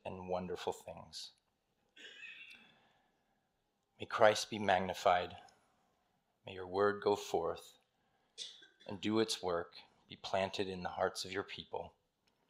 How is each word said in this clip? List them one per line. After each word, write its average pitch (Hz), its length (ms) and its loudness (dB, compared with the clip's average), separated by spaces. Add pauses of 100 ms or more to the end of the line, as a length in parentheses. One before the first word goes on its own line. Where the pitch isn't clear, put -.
and 92 240 -10
wonderful 90 420 -4
things. 85 600 -12 (2750)
May 107 60 -6
Christ - 440 6
be 113 80 -4
magnified. 92 760 2 (1080)
May 98 80 -12
your 92 140 -10
word 101 360 4
go 101 140 6
forth - 600 -2 (1080)
and 95 140 -10
do 107 180 2
its 110 240 2
work, 90 300 -2 (340)
be - 80 -16
planted 95 540 -2
in 92 120 -6
the 90 60 -6
hearts 92 380 -2
of 92 80 -10
your 98 100 -4
people. - 500 -10 (560)